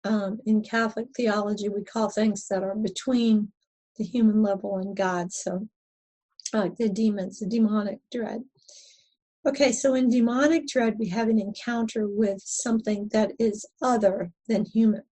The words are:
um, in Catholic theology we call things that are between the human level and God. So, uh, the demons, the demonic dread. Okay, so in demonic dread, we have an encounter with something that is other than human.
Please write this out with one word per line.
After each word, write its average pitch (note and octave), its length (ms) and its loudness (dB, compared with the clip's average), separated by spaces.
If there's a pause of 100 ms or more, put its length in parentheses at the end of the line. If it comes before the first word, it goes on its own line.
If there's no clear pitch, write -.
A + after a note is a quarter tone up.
um, G#3 420 -2
in G#3+ 180 2
Catholic A3+ 520 -4
theology G#3 540 -2
we G3+ 140 -6
call A3 260 -2
things G#3 400 -2
that F#3+ 140 -2
are G3 120 -4
between A3 760 0 (460)
the A3 60 -4
human A3 380 4
level G3 360 0
and F#3+ 180 -6
God. F#3 360 -2
So, F#3 360 -6 (840)
uh, G3+ 240 0
the A3+ 120 0
demons, G3+ 500 -2
the G3+ 80 -6
demonic G#3+ 520 0 (120)
dread. A#3+ 320 -6 (1040)
Okay, C4+ 260 4
so C4 220 0
in B3+ 160 4
demonic B3+ 580 2
dread, A3+ 320 0
we G#3+ 100 -2
have A3 200 0
an A3 100 4
encounter A3+ 680 -4
with G3+ 360 0
something G#3+ 720 -2
that A3 260 2
is G#3+ 260 0 (160)
other G3+ 500 2 (180)
than G#3+ 160 2
human. A3 380 2 (120)